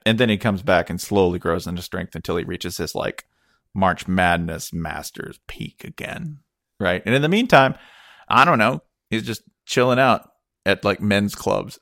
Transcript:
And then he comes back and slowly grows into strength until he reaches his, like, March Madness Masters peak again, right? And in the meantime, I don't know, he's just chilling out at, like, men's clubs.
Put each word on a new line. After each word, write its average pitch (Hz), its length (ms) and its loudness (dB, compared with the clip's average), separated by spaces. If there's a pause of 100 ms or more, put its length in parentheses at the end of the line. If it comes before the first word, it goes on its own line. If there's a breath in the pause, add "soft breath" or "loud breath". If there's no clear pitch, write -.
And 113 140 2
then 120 100 4
he 104 100 2
comes 98 240 -2
back 90 280 2
and 87 100 -6
slowly 90 380 2
grows 85 300 -4
into 87 140 -8
strength 90 340 -10
until 87 200 -4
he 87 80 -4
reaches 87 340 -8
his, - 180 -6
like, - 300 -6 (480)
March 92 340 0
Madness 85 640 0
Masters 78 760 -10
peak - 380 -14
again, 156 540 -12 (420)
right? 90 260 0
And - 80 2
in 139 80 2
the 151 60 2
meantime, 160 480 4 (520 loud breath)
I 127 160 6
don't 139 140 4
know, 110 240 2 (260)
he's 110 140 -2
just 113 200 -8 (240)
chilling 127 340 2
out 123 280 2 (380)
at, 95 180 0
like, 101 160 0
men's 101 360 0
clubs. - 460 -4